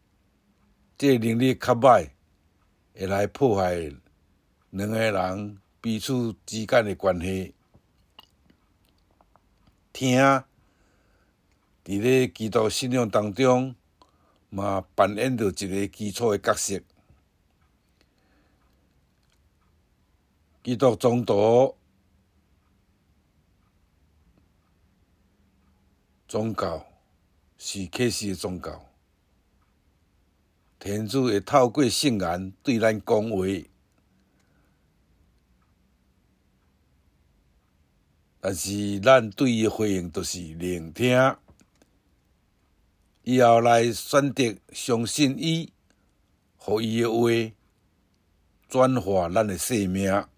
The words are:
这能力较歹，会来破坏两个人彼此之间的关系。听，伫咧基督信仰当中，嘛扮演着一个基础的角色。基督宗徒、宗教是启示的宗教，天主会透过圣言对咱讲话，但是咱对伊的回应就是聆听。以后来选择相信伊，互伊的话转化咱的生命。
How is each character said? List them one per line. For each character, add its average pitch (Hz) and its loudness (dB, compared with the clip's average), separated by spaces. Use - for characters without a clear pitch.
这 139 4
能 113 0
力 127 2
较 - 0
歹， 113 6
会 95 -8
来 98 -2
破 113 0
坏 87 -2
两 101 -6
个 110 -4
人 101 -2
彼 110 -4
此 117 -4
之 110 -10
间 120 2
的 98 -4
关 92 -2
系。 95 -6
听， 127 2
伫 101 -6
咧 127 2
基 110 -8
督 110 0
信 123 -6
仰 120 0
当 104 -2
中， 127 0
嘛 98 -6
扮 104 2
演 127 -2
着 110 0
一 98 -6
个 98 -4
基 104 -10
础 113 -2
的 101 0
角 107 0
色。 98 -6
基 123 -4
督 120 4
宗 120 2
徒、 113 4
宗 110 -4
教 82 -6
是 98 -10
启 120 -2
示 101 -6
的 95 -4
宗 90 -8
教， - -14
天 107 -6
主 131 -2
会 101 0
透 127 4
过 131 2
圣 113 0
言 92 -6
对 120 0
咱 110 4
讲 110 0
话， 95 -2
但 95 -4
是 101 -6
咱 123 6
对 127 0
伊 113 0
的 104 2
回 107 -2
应 87 -4
就 - -6
是 85 -8
聆 82 -8
听。 127 2
以 127 4
后 117 8
来 117 4
选 139 0
择 113 -2
相 117 -4
信 135 0
伊， 165 -4
互 - -4
伊 113 -2
的 120 0
话 113 0
转 127 2
化 92 0
咱 107 2
的 95 -6
生 101 -2
命。 98 -2